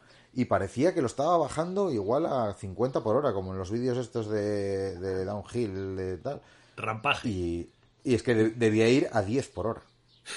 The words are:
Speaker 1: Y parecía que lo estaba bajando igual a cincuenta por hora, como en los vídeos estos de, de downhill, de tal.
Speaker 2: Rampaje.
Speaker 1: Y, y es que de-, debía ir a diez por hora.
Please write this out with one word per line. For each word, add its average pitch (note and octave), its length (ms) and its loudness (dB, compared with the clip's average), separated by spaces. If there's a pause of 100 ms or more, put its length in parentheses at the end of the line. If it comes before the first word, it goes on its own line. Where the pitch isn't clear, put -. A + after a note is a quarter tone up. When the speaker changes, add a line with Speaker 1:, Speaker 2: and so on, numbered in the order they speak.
(340)
Speaker 1:
Y B2+ 100 2
parecía A2 480 2
que E3+ 80 0
lo C3 60 0
estaba D#3 320 2
bajando F3 520 0
igual A#2+ 360 0
a A#2+ 280 0
cincuenta A#2 480 -2
por A2 140 2
hora, C#3 160 2
como F#2+ 200 -4
en F#2+ 60 -6
los F#2 120 -6
vídeos A#2+ 260 0
estos A2+ 320 -4
de, G2 680 -2
de F#2+ 260 -2
downhill, G2 720 -4
de F#2 220 -4
tal. C#3+ 240 -8 (340)
Speaker 2:
Rampaje. A2 520 -2
Speaker 1:
Y, F2 420 -2 (340)
y C3 100 4
es G#2+ 80 2
que B2 120 2
de-, A2 160 4
debía A2+ 400 4
ir C#3 220 6
a A2 100 2
diez A#2 260 -2
por F2+ 180 -6
hora. A2+ 140 -4 (560)